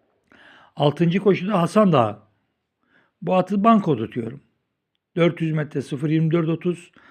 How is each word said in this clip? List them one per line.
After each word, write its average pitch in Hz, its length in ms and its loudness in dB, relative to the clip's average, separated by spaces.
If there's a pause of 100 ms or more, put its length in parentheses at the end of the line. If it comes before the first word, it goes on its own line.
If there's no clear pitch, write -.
(760)
Altıncı 165 440 0
koşuda 196 420 0
Hasan 190 300 2
Dağı. 113 280 2 (1000)
Bu 180 140 -2
atı 190 280 0
banko 208 340 2
tutuyorum. 113 440 -8 (760)
Dört 170 260 0
yüz 160 100 -2
metre 151 300 -4
sıfır 147 280 -6
yirmi 160 220 0
dört 165 180 0
otuz, 165 420 -6 (200)